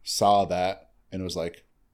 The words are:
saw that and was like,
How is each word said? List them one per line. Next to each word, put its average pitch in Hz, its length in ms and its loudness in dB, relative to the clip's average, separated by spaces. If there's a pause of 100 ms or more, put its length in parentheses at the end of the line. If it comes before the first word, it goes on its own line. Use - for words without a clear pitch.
saw 101 440 2
that 90 440 -4 (220)
and 92 100 -6
was 85 140 -8
like, 85 280 -8 (300)